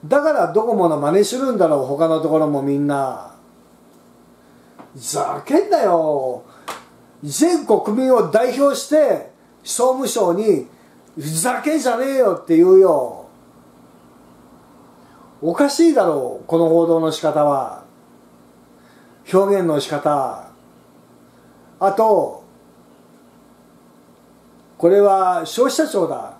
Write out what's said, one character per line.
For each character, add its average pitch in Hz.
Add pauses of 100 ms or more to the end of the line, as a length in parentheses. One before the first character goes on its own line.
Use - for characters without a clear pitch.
だ 254
か 311
ら 170
ド 220
コ 233
モ 180
の 147
真 151
似 202
す 233
る 262
ん 220
だ 180
ろ 147
う、 131
他 143
の 160
と 160
こ 156
ろ 156
も 147
み 139
ん 143
な。 135 (1600)
ざ -
け 392
ん -
な 330
よ。 151 (800)
全 294
国 214
民 262
を 185
代 247
表 277
し -
て、 285 (300)
総 254
務 262
省 185
に、 190 (500)
ふ 147
ざ 165
け 302
ん -
じ 254
ゃ 226
ね 254
え 269
よ 214
っ -
て 170
言 170
う 190
よ。 - (2250)
お 165
か 285
し 330
い 302
だ 226
ろ 139
う、 -
こ 165
の 165
報 165
道 165
の 160
仕 156
方 151
は。 135 (1500)
表 196
現 175
の 151
仕 -
方。 143 (1300)
あ 190
と、 202 (2250)
こ 170
れ 202
は 190
消 262
費 254
者 311
庁 180
だ。 127